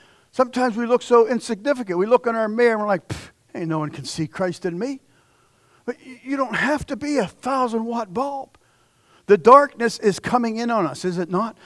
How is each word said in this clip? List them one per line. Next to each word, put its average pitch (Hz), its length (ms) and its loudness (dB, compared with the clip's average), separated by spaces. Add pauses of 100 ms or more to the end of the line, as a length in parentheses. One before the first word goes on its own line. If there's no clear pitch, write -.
(320)
Sometimes 247 440 -2
we 233 120 -4
look 240 160 2
so 233 240 6
insignificant. 226 720 -2
We 196 80 0
look 240 180 4
in 226 100 0
our 220 120 0
mirror 233 240 2
and 220 100 -2
we're 208 60 -2
like, 190 200 0
"Pff, - 220 -12 (240)
ain't 170 140 -6
no 160 100 -2
one 151 140 -4
can 143 140 -12
see 160 220 -6
Christ 185 380 -6
in 175 140 -4
me." 269 220 -6 (840)
But 247 180 -8
y-, 254 200 -20
you 262 120 -4
don't 247 200 -2
have 240 320 0
to 285 80 -4
be 294 220 -2
a 202 100 0
thousand 247 580 -2
watt 233 260 -6
bulb. 269 460 -6 (720)
The 196 100 6
darkness 233 640 6
is 202 200 0
coming 233 380 -2
in 233 140 -4
on 208 160 0
us, 135 180 -8
is 180 140 -2
it 180 100 -6
not? 208 360 -4